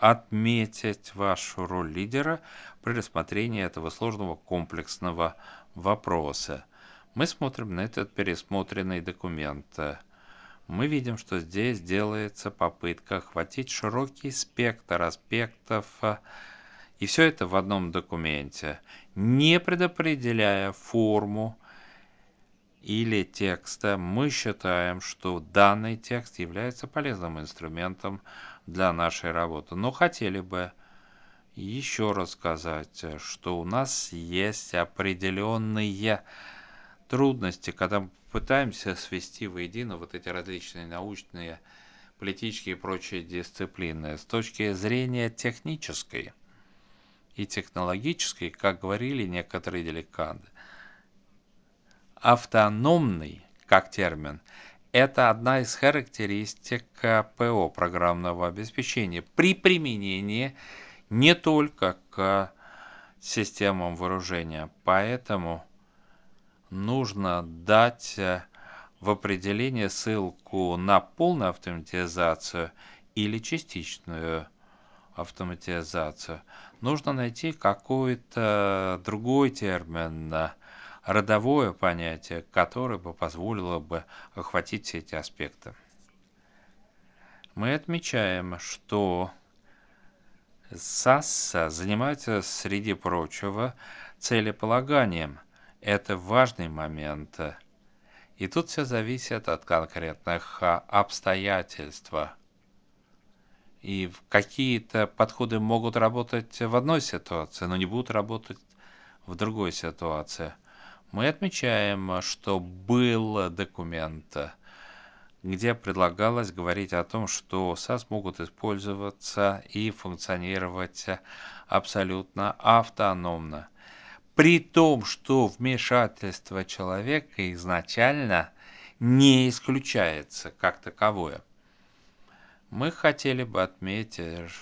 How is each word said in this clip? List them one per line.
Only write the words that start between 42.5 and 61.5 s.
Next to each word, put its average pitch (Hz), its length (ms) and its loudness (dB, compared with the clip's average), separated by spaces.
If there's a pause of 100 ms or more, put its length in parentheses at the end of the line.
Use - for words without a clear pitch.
и 87 40 -8
прочие 92 440 -6
дисциплины. 82 960 -8
С - 60 -20
точки 110 480 -2
зрения 120 580 -2
технической - 1040 -8 (1000)
и 104 120 -6
технологической, 95 1040 -4
как 98 300 0
говорили 113 440 -2
некоторые 87 600 -4
деликанты, 80 640 -8 (1700)
автономный, 113 1300 4 (240)
как - 240 8
термин, 78 500 -2 (520)
это 127 380 6
одна 120 300 2
из 110 140 -4
характеристик, 113 1120 0 (180)
э, 113 220 6 (120)
П 120 140 2
О, 95 200 2
программного 87 800 0
обеспечения, 98 720 -4
при 180 320 4
применении 117 1040 0 (520)
не 135 260 8
только 147 600 2 (140)